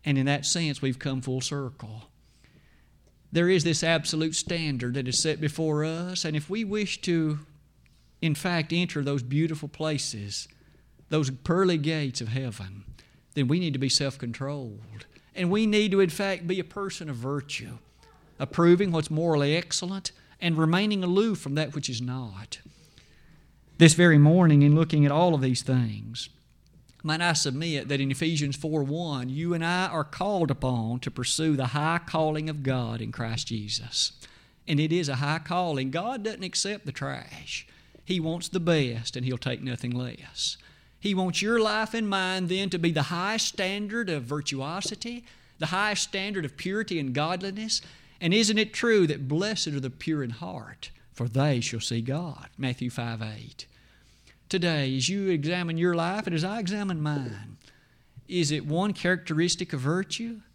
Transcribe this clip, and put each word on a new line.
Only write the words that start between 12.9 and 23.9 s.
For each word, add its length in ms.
then 140
we 100
need 140
to 60
be 100
self-controlled. 1160
And 160
we 160
need 240
to, 100
in 80
fact, 380
be 140
a 40
person 460
of 60
virtue, 600
approving 540
what's 180
morally 460
excellent, 560
and 180
remaining 460
aloof 340
from 160
that 200
which 140
is 120
not. 580
This 160